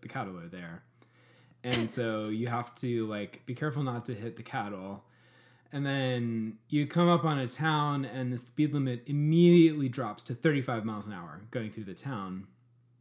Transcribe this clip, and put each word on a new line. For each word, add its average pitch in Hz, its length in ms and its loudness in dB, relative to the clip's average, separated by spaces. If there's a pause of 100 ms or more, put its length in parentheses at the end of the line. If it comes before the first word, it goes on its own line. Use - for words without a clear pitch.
the - 80 -14
cattle 98 280 -8
are 85 120 -12
there. 85 340 -14 (800)
And 120 260 0
so 110 380 -2
you 110 200 -4
have 120 340 -4
to, 117 260 -2
like, 104 380 -8
be 127 100 -8
careful 147 280 -4
not 120 240 -4
to 127 60 -4
hit 113 220 -8
the - 80 -14
cattle. 101 640 -8 (640)
And 143 140 -4
then 120 720 -2 (100)
you 147 200 0
come 175 200 4
up 170 180 4
on 151 120 2
a 127 100 -2
town 147 560 0
and 127 300 -4
the 120 60 -4
speed 151 340 -2
limit 131 320 -2
immediately 156 840 8
drops 117 360 -6
to - 100 -6
thirty-five 127 500 0
miles 107 220 -6
an 107 80 -10
hour 85 380 -12
going 110 180 -6
through 107 140 -10
the 95 100 -10
town. 98 540 -8 (540)